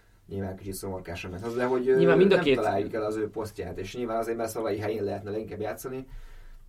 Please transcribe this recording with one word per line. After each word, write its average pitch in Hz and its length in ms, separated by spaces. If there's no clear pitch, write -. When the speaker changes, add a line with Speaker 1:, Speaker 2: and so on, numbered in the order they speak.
Speaker 1:
Nyilván 98 280
kicsit 98 180
szomorkásan 95 580
ment 90 120
haza, 117 120
de 123 100
hogy, 127 240
ö, 131 80
Speaker 2:
Nyilván - 200
mind 190 140
a 190 40
Speaker 1:
nem 139 80
Speaker 2:
két 139 120
Speaker 1:
találjuk 101 380
el 110 100
az 107 120
ő 107 140
posztját, 95 480
és 95 180
nyilván 113 220
azért, 113 200
mert 113 120
Szalai 110 280
helyén 107 260
lehetne 101 340
inkább 110 220
játszani, 131 460